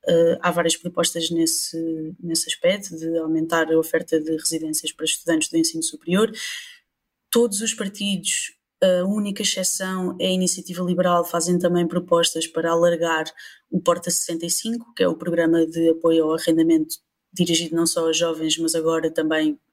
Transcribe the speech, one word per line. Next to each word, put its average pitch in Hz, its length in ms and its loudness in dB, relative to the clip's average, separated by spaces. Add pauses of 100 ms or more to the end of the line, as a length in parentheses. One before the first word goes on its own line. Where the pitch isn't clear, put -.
Eh, 170 380 4
há 175 80 2
várias 170 260 0
propostas 170 540 -4
nesse, 165 480 -2 (420)
nesse 165 300 -4
aspecto, 190 480 -2
de 165 220 -2
aumentar 160 520 0
a 160 60 6
oferta 160 420 0
de 156 160 -4
residências 156 560 -4
para 156 140 -8
estudantes 160 440 -2
do 165 80 -2
ensino 160 260 0
superior. 208 480 0 (960)
Todos 233 320 2
os 226 140 -4
partidos, 196 800 -4 (260)
a 180 220 4
única 202 380 -2
exceção 185 760 -2
é 180 60 -2
a 185 60 2
Iniciativa 185 500 -2
Liberal, 175 420 2
fazem 175 360 0
também 175 280 2
propostas 170 600 0
para 165 240 -2
alargar 165 540 2 (440)
o 190 100 -2
Porta 175 300 0
sessenta 165 340 -4
e 170 60 -4
cinco, 233 460 -4
que - 80 0
é 180 40 4
o 165 80 0
programa 165 520 2
de 165 220 2
apoio 165 340 4
ao 156 100 0
arrendamento 160 600 2 (360)
dirigido 170 440 0
não 165 100 2
só 165 240 0
a - 20 0
jovens, 160 460 -2
mas 165 160 -2
agora 160 380 0
também 156 480 0 (140)